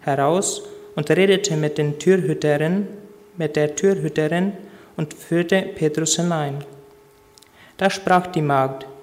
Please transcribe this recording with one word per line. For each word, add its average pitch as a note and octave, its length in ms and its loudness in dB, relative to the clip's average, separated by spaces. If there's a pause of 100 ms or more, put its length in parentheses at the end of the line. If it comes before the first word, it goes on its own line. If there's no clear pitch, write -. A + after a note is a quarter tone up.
heraus D3 600 0 (360)
und D#3 120 -4
redete F#3 480 2
mit D3+ 220 -2
den D3 200 -2
Türhüterin, D#3+ 880 2 (520)
mit D3+ 180 -2
der D3+ 180 0
Türhüterin E3+ 800 0 (460)
und D#3 160 -4
führte F3 480 0
Petrus D#3 540 -2
hinein. D3+ 460 -2 (1160)
Da F#3+ 100 2
sprach F3+ 380 2
die E3+ 160 -2
Magd C#3 420 0 (180)